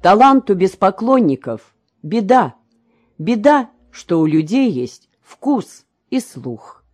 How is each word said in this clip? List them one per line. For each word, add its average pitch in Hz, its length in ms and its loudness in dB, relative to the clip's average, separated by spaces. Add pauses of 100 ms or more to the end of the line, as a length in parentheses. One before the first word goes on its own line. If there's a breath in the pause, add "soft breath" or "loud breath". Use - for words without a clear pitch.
Таланту 220 540 4
без 185 200 -2
поклонников — 196 1000 -2 (280)
беда. 202 520 0 (640)
Беда, 233 540 0 (200)
что - 280 -4
у 160 60 0
людей 165 440 0
есть 123 400 -10 (120)
вкус - 640 -8 (240)
и 254 100 -4
слух. - 640 -16 (100)